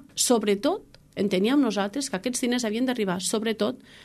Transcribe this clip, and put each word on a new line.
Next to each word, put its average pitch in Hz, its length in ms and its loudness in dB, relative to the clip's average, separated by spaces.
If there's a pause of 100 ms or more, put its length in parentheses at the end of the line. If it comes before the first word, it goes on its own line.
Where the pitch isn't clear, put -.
(160)
sobretot, 220 640 2 (380)
enteníem 202 420 2
nosaltres 208 480 -2
que 190 80 -2
aquests 247 240 -4
diners 247 240 0
havien 226 220 -2
d'arribar, 202 340 0
sobretot, 220 560 -2 (280)